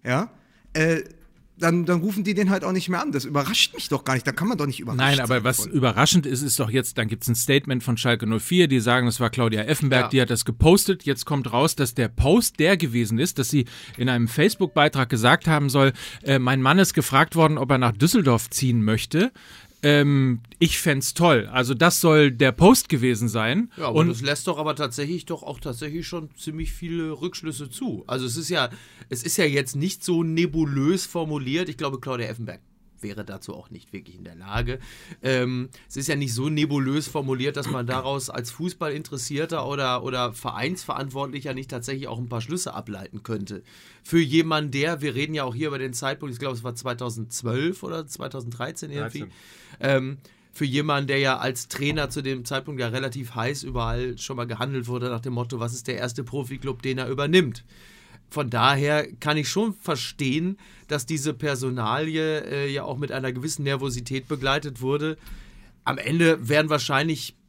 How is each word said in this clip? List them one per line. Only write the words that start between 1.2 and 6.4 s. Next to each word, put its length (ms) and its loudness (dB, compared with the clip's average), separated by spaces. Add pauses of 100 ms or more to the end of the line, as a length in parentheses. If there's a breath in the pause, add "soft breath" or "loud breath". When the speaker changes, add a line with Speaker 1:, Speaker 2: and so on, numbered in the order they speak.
Speaker 1:
dann, 300 2
dann 160 4
rufen 220 0
die 100 0
den 160 4
halt 160 2
auch 60 0
nicht 180 -2
mehr 120 0
an. 100 -2
Das 140 -2
überrascht 500 0
mich 120 -8
doch 160 -2
gar 120 0
nicht. 100 -2
Da 60 0
kann 160 -2
man 100 -2
doch 80 -2
nicht 140 -4
überrascht 200 -4
Speaker 2:
Nein, 200 4
aber 160 2
Speaker 1:
sein 80 0
Speaker 2:
was 180 2
Speaker 1:
von. 100 -6
Speaker 2:
überraschend 540 4
ist, 160 -2